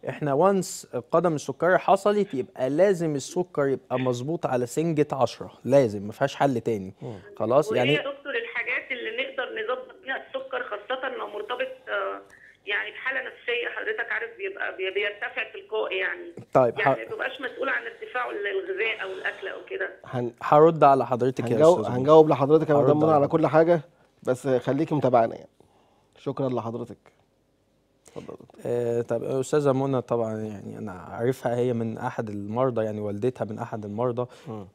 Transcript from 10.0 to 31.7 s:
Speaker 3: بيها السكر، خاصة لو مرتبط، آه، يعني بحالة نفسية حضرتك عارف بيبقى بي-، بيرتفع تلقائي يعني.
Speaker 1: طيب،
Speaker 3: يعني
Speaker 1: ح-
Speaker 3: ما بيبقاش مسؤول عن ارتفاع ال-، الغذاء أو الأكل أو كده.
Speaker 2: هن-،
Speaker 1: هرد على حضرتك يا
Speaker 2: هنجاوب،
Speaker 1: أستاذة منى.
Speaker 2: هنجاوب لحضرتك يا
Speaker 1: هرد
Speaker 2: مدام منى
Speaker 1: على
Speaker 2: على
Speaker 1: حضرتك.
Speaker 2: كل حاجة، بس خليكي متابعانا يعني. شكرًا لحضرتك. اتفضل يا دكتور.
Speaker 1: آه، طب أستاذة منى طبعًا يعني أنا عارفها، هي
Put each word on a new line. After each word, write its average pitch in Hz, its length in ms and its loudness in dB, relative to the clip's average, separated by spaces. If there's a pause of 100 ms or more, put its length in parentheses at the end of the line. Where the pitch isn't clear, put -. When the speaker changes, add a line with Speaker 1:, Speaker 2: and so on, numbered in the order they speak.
Speaker 3:
بيها 262 240 -8
السكر، 262 360 -8
خاصة 254 540 -6
لو 214 100 -8
مرتبط، 220 600 -8
آه، 202 320 -4 (440)
يعني 208 260 -4
بحالة 262 280 -6
نفسية 240 560 -6
حضرتك 220 360 -6
عارف 220 260 -4
بيبقى 196 400 -6
بي-، 190 160 -4
بيرتفع 214 600 -6
تلقائي 208 440 -4
يعني. 175 340 -6 (220)
Speaker 1:
طيب، 127 260 4
Speaker 3:
يعني 139 160 2
Speaker 1:
ح- - 20 -8
Speaker 3:
ما 117 120 -8
بيبقاش 254 320 -8
مسؤول 262 280 -6
عن 240 140 -4
ارتفاع 233 460 -8
ال-، 226 60 -8
الغذاء 196 680 -4
أو 190 80 -10
الأكل 190 360 -8
أو - 120 -10 (100)
كده. 190 200 -6 (160)
Speaker 2:
هن-، 123 260 -4 (120)
Speaker 1:
هرد 156 400 6
على 135 220 6
حضرتك 123 440 0
يا 120 60 2
Speaker 2:
هنجاوب، 160 240 8
Speaker 1:
أستاذة - 140 -4
منى. 123 80 0
Speaker 2:
هنجاوب 156 280 10
لحضرتك 147 400 4
يا 147 60 4
Speaker 1:
هرد 143 80 6
Speaker 2:
مدام 147 140 6
منى 156 80 4
Speaker 1:
على 160 100 4
Speaker 2:
على 143 100 6
Speaker 1:
حضرتك. - 60 -2 (100)
Speaker 2:
كل 156 60 4
حاجة، 160 340 6 (420)
بس 127 240 -2
خليكي 139 480 0
متابعانا 123 400 4
يعني. - 140 -18 (680)
شكرًا 139 320 -4
لحضرتك. 117 480 -6 (1080)
اتفضل - 260 -16
يا - 20 -14 (100)
دكتور. - 200 -20
Speaker 1:
آه، 120 360 -2
طب 117 220 -2
أستاذة 135 480 0
منى 135 300 0
طبعًا 113 400 -2
يعني 107 360 -10
أنا 107 140 -10
عارفها، 120 640 -4
هي 123 180 0